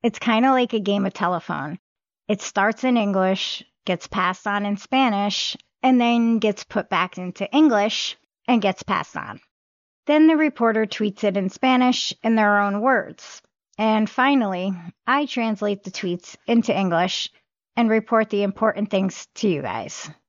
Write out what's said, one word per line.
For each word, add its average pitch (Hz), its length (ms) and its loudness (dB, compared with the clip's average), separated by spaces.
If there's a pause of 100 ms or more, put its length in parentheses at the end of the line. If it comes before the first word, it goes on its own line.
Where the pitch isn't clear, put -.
It's 226 160 -4
kinda 240 320 2
like 247 220 2
a 220 60 0
game 202 260 0
of 190 80 -4
telephone. 170 640 -4 (480)
It 202 140 -2
starts 214 420 -2
in 254 140 2
English, 190 640 0 (220)
gets 180 200 -4
passed 185 400 -4
on 202 200 -2
in 202 120 -2
Spanish, 208 800 0 (240)
and 254 200 4
then 233 380 2
gets 208 240 -2
put - 260 -6
back 180 280 -2
into 185 340 -8
English 226 640 2 (300)
and 233 140 2
gets 196 220 -2
passed - 320 -6
on. - 240 -12 (680)
Then 302 220 6
the 320 100 6
reporter 226 480 0
tweets 208 380 -4
it 196 140 0
in 190 120 -2
Spanish 254 640 2 (100)
in 226 120 2
their 208 240 4
own 202 220 0
words. - 600 -2 (360)
And 214 320 2
finally, 202 640 0 (320)
I 269 200 0
translate 208 580 -4
the 185 80 -12
tweets - 440 -8 (100)
into 233 320 2
English 185 520 0 (460)
and 233 140 2
report 220 400 2
the 202 140 0
important 208 460 -2
things 190 460 -2
to 220 120 -2
you 151 140 0
guys. - 480 -10 (200)